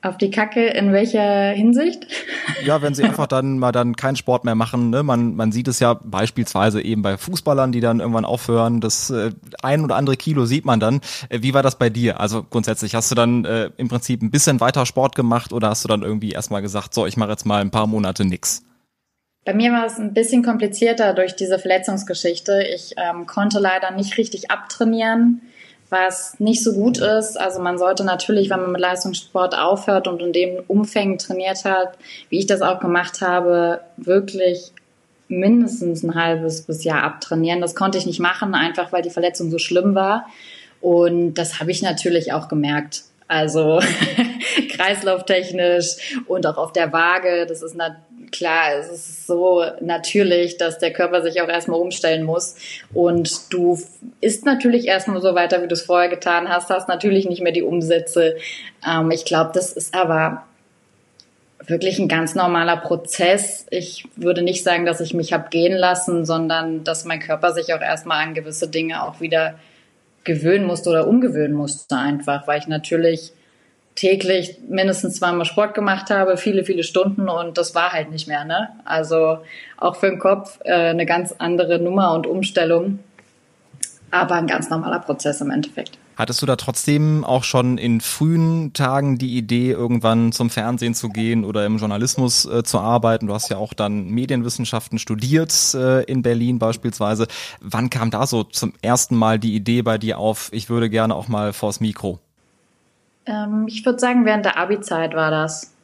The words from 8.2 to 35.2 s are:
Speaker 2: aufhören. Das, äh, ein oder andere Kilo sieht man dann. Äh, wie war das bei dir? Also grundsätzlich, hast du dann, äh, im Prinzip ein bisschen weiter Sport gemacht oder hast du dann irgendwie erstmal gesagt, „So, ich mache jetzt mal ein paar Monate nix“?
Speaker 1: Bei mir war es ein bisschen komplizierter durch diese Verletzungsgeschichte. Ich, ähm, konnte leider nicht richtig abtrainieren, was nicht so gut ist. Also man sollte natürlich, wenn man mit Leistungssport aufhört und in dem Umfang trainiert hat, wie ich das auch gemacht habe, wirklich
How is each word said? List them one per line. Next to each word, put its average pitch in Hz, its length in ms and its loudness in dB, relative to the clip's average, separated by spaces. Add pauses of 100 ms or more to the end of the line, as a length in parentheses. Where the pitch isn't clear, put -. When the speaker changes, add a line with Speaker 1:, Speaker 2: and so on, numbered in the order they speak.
Speaker 2:
aufhören. 117 540 0
Das, 107 280 -2
äh, 117 220 -2 (320)
ein 143 220 0
oder 127 100 0
andere 135 220 2
Kilo 143 280 0
sieht 120 220 0
man 120 120 4
dann. 113 220 2 (300)
Äh, 120 100 -4
wie 131 140 0
war 139 80 4
das 131 160 2
bei 120 100 2
dir? 113 320 0
Also 104 220 -2
grundsätzlich, 110 520 -4
hast 113 160 0
du 131 40 -2
dann, 120 320 4
äh, 110 320 -2
im 127 100 -4
Prinzip 120 320 -2
ein 113 100 0
bisschen 143 300 2
weiter 127 240 2
Sport 131 300 0
gemacht 120 380 0
oder 110 180 0
hast 107 140 -4
du - 40 -6
dann 107 140 2
irgendwie 104 300 -4
erstmal - 280 -4
gesagt, 98 320 -6
„So, 110 140 0
ich 98 100 -4
mache 107 140 0
jetzt - 160 -4
mal 104 140 2
ein 101 100 0
paar 107 160 0
Monate 107 400 -2
nix“? - 360 -4 (840)
Speaker 1:
Bei 196 100 -2
mir 233 180 4
war 233 140 2
es 220 120 -6
ein 214 140 -4
bisschen 233 300 4
komplizierter 220 720 2
durch 185 220 0
diese 185 220 0
Verletzungsgeschichte. 185 1040 0 (120)
Ich, - 240 -12
ähm, 175 280 -4
konnte 208 320 0
leider 185 340 0
nicht 196 260 -4
richtig 220 320 -4
abtrainieren, 226 880 2 (480)
was 185 500 -2
nicht 220 240 2
so 226 100 2
gut 214 260 2
ist. 214 380 0
Also 185 240 -4
man 180 160 -2
sollte 185 280 0
natürlich, 196 440 2
wenn 190 120 0
man 180 100 -2
mit 180 100 -2
Leistungssport 180 760 -2
aufhört 190 480 2
und 175 160 -4
in 175 100 -2
dem 180 360 0
Umfang 202 500 0
trainiert 190 460 -4
hat, 185 340 0 (300)
wie 165 100 -2
ich 196 80 0
das 196 160 2
auch 180 160 2
gemacht 175 440 -2
habe, 175 580 2 (160)
wirklich 185 760 0 (560)